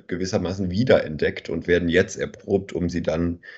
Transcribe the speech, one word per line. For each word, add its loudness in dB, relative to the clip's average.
gewissermaßen -2
wiederentdeckt 2
und -6
werden 4
jetzt 2
erprobt, -2
um -2
sie -4
dann 0